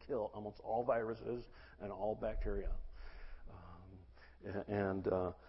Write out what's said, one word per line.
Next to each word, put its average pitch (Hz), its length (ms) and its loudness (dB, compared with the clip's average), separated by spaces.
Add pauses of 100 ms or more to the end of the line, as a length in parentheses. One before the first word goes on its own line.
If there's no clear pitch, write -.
kill 113 280 2
almost 104 300 -6
all 113 200 2
viruses 117 600 2 (380)
and 101 100 -4
all 104 300 0
bacteria. 107 480 2 (800)
Um, 92 1040 -10
a-, 101 180 0
and, 98 360 4
uh, 92 240 6 (180)